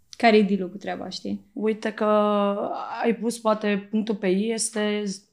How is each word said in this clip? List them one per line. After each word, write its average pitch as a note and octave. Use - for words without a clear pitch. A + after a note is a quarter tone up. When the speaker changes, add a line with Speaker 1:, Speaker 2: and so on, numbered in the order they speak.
Speaker 1:
care-i G#3+
dealul F#3
cu G3+
treaba, F3+
știi? G3+
Speaker 2:
Uite G#3+
că G#3+
ai A#3
pus A3+
poate G#3
punctul G#3+
pe G3
I, G3
este G#3